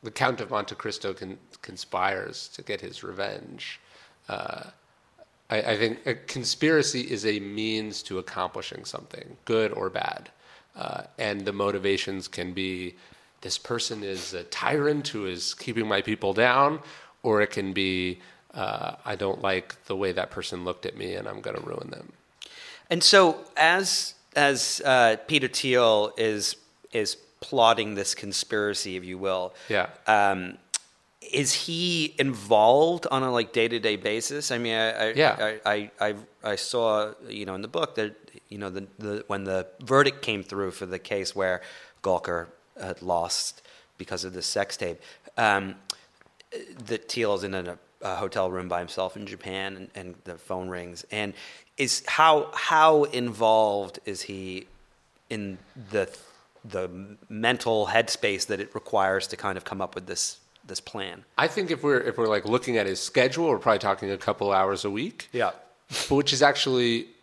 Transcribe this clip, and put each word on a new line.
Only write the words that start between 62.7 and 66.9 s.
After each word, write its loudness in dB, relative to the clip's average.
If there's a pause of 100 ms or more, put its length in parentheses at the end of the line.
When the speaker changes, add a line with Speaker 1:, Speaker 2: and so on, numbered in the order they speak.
Speaker 1:
at 2
his -2
schedule, 2
we're 4
probably 4
talking 0
a -2
couple 0
hours 2
a 0
week. -6
Speaker 2:
Yeah. 0 (580)
Speaker 1:
Which 4
is 4
actually 2 (140)